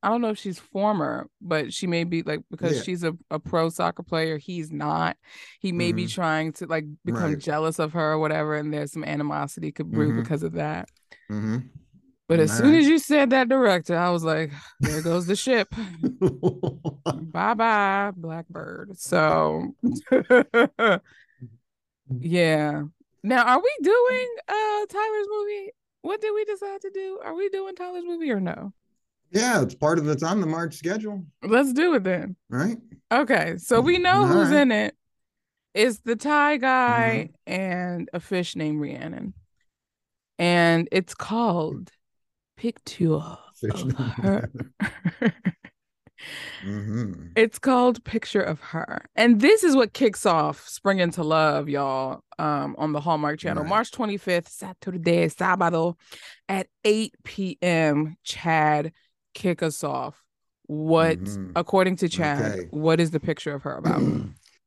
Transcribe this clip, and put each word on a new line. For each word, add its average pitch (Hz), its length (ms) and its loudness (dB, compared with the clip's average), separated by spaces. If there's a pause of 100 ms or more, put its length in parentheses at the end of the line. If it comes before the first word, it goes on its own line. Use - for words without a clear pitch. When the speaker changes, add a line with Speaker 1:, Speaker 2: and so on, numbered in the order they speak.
Speaker 1:
I 202 60 2
don't 233 100 0
know 226 100 0
if 208 80 -6
she's 185 220 -8
former, 190 680 -2 (120)
but 156 340 -4
she - 140 -4
may 170 160 0
be, 170 180 -2
like, 156 180 -4 (100)
because 165 260 -2
Speaker 2:
Yeah. - 60 -4
Speaker 1:
she's 180 220 -6
a, 165 120 -2 (140)
a 156 100 -6
pro 165 300 0
soccer 175 340 -4
player, 160 340 -2
he's 160 320 -10
not. 156 460 -2 (440)
He 185 120 -4
may 170 200 0
be 175 120 -2
Speaker 2:
Mm-hmm. - 100 -6
Speaker 1:
trying 160 400 -2
to, - 120 -12
like, 156 180 -4 (200)
become 151 280 -2
Speaker 2:
Right. 151 60 -4
Speaker 1:
jealous 156 420 -2
of 156 140 -2
her 156 180 0
or 156 60 0
whatever, 151 360 -2
and 151 180 -4
there's 147 200 -6
some 160 120 -8
animosity 147 680 -6
could 160 180 -8
brew 147 200 2
Speaker 2:
Mm-hmm. 113 120 -2
Speaker 1:
because 147 220 -4
of 165 80 -6
that. 156 360 -6 (420)
Speaker 2:
Mm-hmm. 110 280 -4 (680)
Speaker 1:
But 165 140 4
as 156 120 4
Speaker 2:
All 220 40 0
Speaker 1:
soon 240 160 6
Speaker 2:
right. 330 60 8
Speaker 1:
as 285 100 8
you 320 100 6
said 285 320 4
that 254 200 4
director, 190 480 4
I 175 100 2
was 175 160 0
like, 160 260 0 (300)
"There 151 220 0
goes 170 240 0
the 190 100 0
ship. 233 320 2 (320)
Speaker 2:
<laughs> - 1040 -2
Speaker 1:
Bye-bye, 202 1120 0
Blackbird." 165 840 -12
So, 156 840 2
<laughs> 233 1200 2 (1160)
yeah. 156 640 2 (400)
Now, 240 220 2
are 254 160 4
we 466 100 2 (120)
doing, 494 460 4 (200)
uh, 415 400 -2
Tyler's 427 420 -4
movie? 415 400 -6 (300)
What 392 200 -6
did 427 140 -4
we 427 120 -2
decide 392 360 -8
to 392 120 -10
do? 381 300 -8
Are - 100 -8
we 392 140 -4
doing 381 260 -8
Tyler's 359 300 -10
movie 339 260 -4
or 208 100 0
no? 196 320 -8 (580)
Speaker 2:
Yeah, 214 320 2
it's - 120 -2
part 160 240 2
of, 147 100 -2
it's 147 140 0
on 185 180 0
the 170 60 0
March 160 300 -4
schedule. 208 480 -6 (180)
Speaker 1:
Let's 254 300 2
do 320 220 2
it 208 100 2
then. 185 320 -2 (120)
Speaker 2:
Right? 185 280 -2 (360)
Speaker 1:
Okay, 185 460 2
so 226 220 4
we 339 180 4
know 359 220 4
Speaker 2:
All 381 60 6
Speaker 1:
who's 339 240 4
Speaker 2:
right. 294 120 6
Speaker 1:
in 254 100 4
it. 214 240 0 (760)
It's 214 280 2
the 233 160 -2
Thai 294 420 2
guy 240 720 2 (160)
Speaker 2:
Mm-hmm. - 140 -8
Speaker 1:
and 180 520 -4
a 175 80 -6
fish 180 360 -4
named 151 240 -2
Rhiannon. 147 540 -8 (1040)
And 170 540 4
it's 185 220 -2
called 196 760 -2 (640)
Picture 165 640 -2 (360)
Speaker 2:
Fish - 260 -6
Speaker 1:
of 131 160 -4
Speaker 2:
named 117 140 -4
Speaker 1:
Her. 196 380 -2 (300)
<laughs> - 520 -2 (1300)
Speaker 2:
Mm-hmm. 104 600 -6 (100)
Speaker 1:
It's 220 220 4
called 247 460 4
Picture - 360 -2
of 160 200 -2
Her. - 440 -8 (100)
And 226 260 6
this 403 220 8
is 311 140 6
what 240 160 4
kicks 226 320 2
off 151 420 2
Spring 196 340 0
Into 175 220 0
Love, 151 460 2
y'all, 135 520 -2 (180)
um, 147 400 -2
on 151 140 -2
the 147 80 -2
Hallmark 151 380 -2
Channel. 151 260 -4
Speaker 2:
Right. 156 40 -6
Speaker 1:
March 214 220 0
twenty-fifth, 196 580 -2
Saturday, 175 800 -2
sábado 175 680 0 (520)
at 190 200 -4 (160)
eight 220 300 2 (100)
P - 360 -6
M. 156 640 2
Chad, 151 680 0 (420)
kick 180 280 -2
us 156 220 -4
off. 139 380 -6 (400)
What, 160 560 2
Speaker 2:
Mm-hmm. 98 380 -8
Speaker 1:
according 185 400 2
to 175 120 -2
Chad, 143 440 -2
Speaker 2:
Okay. 92 180 -8
Speaker 1:
what 160 300 2
is 160 100 2
the 160 100 -2
Picture 156 320 -6
of 143 100 -10
Her 139 140 -8
about? - 260 0
Speaker 2:
<clears throat> - 280 -2 (360)